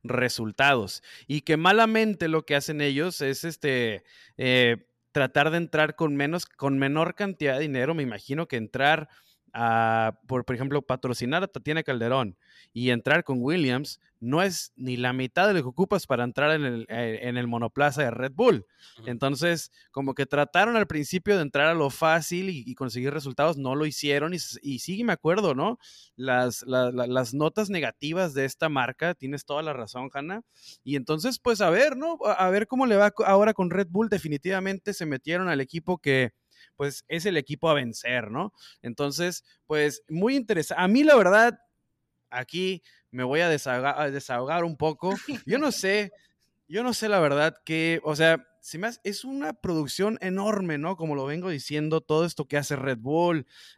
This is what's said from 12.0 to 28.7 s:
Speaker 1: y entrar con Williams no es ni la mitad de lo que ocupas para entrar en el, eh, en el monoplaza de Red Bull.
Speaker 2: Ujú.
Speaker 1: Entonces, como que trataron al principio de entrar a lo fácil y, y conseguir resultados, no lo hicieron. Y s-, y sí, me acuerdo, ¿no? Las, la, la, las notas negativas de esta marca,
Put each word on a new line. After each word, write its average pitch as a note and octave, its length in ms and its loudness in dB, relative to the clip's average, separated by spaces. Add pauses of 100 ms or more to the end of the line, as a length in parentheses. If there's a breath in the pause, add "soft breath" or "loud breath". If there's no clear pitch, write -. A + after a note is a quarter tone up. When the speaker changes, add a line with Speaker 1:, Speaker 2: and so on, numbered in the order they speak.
Speaker 1:
y B2 160 -2
entrar C3+ 340 2
con C3 160 -4
Williams C3+ 600 -2 (200)
no C3 220 0
es F#3+ 340 -4
ni B2+ 220 -6
la B2 160 -2
mitad C3 340 2
de G#3 60 4
lo F3 80 2
que B2 60 -2
ocupas F3+ 400 -2
para A#2+ 160 0
entrar C3+ 320 0
en D3+ 100 0
el, A#2 240 -4
eh, A2+ 340 -4
en B2 140 -4
el B2 80 -2
monoplaza B2+ 560 0
de B2+ 80 0
Red B2 240 -6
Bull. F3 320 4 (320 loud breath)
Speaker 2:
Ujú. A2+ 120 -14
Speaker 1:
Entonces, C#3 600 -2 (220 soft breath)
como C3+ 240 -4
que C#3 100 0
trataron F3 500 2
al G#3 120 2
principio E3+ 480 0
de D#3 80 2
entrar C#3+ 240 2
a E3 80 4
lo C#3+ 160 2
fácil E3+ 580 0
y, C#3+ 160 -8
y B2 80 -10
conseguir B2+ 400 -4
resultados, C#3+ 440 -2
no C3 180 -4
lo D3+ 100 0
hicieron. D3 480 0
Y F3+ 40 -4
s-, - 260 -10
y C3+ 160 -6
sí, F#3+ 240 -6
me A3 100 0
acuerdo, E3+ 400 2
¿no? F3 240 -2 (380 loud breath)
Las, B2 480 0
la, B2+ 260 2
la, B2 160 -2
las B2 300 -2
notas D#3+ 340 0
negativas D#3+ 640 -4
de C3+ 120 0
esta D#3+ 240 -2
marca, C#3 440 -2